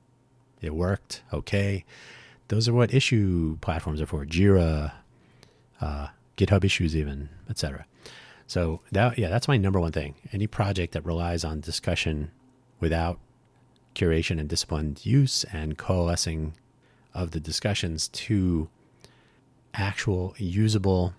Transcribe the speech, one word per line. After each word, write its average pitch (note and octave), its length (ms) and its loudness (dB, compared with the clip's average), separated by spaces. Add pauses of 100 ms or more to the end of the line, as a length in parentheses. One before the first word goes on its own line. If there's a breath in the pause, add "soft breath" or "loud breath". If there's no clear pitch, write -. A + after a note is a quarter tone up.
(600)
it D#2 140 -8
worked, F2+ 480 -2 (100)
okay." G2 540 -2 (640 loud breath)
Those A2 200 0
are A#2 60 2
what A#2+ 200 4
issue F#2 680 2
platforms D#2 400 -4
are D2+ 60 -2
for, C#2+ 180 -4
Jira, E2 680 4 (840 soft breath)
uh, D2 280 -4 (280)
GitHub G2 280 4
Issues E2+ 320 0
even, D2 340 -4 (180)
et - 120 -8
cetera. C#2 260 -6 (640 loud breath)
So E2 340 -2 (100)
that, A#2 260 4
yeah, G2 120 0
that's A2 180 0
my C#3 100 4
number G2 220 4
one E2 120 2
thing. D2 220 -4 (180)
Any G2+ 140 -2
project G2 480 -2
that D#2 100 -4
relies E2+ 400 -2
on D#2 180 -6
discussion D#2 680 -4 (500)
without E2 380 0 (800)
curation E2 440 2
and D2+ 80 -4
disciplined D2+ 560 -4
use C3 420 2
and D#2 340 -6
coalescing E2+ 760 -2 (600 soft breath)
of E2+ 160 -6
the E2 80 -6
discussions E2 720 -4
to F2+ 600 0 (1040 loud breath)
actual F#2+ 640 -2
usable, F#2+ 800 2